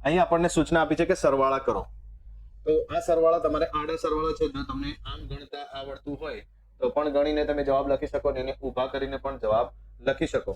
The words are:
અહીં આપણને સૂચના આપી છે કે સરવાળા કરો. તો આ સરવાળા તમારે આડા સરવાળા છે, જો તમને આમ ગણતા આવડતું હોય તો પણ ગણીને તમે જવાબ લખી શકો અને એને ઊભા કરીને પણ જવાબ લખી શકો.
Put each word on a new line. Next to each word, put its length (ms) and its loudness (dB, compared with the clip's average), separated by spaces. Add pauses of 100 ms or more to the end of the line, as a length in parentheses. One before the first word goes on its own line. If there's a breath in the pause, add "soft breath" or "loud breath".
અહીં 160 4
આપણને 280 4
સૂચના 340 4
આપી 140 2
છે 100 2
કે 80 4
સરવાળા 440 4
કરો. 240 0 (800)
તો 80 2 (220)
આ 60 2
સરવાળા 380 4
તમારે 280 0
આડા 300 -4
સરવાળા 420 -2
છે, 100 0
જો 160 -6
તમને 260 -6 (140)
આમ 240 -10
ગણતા 360 -12 (140)
આવડતું 420 -10
હોય 220 -10 (380)
તો 100 0
પણ 220 0
ગણીને 320 2
તમે 200 0
જવાબ 240 2
લખી 180 0
શકો 220 -2
અને 120 -2
એને 220 -6
ઊભા 260 -2
કરીને 300 -4
પણ 200 -8
જવાબ 280 2 (340)
લખી 260 0
શકો. 300 -2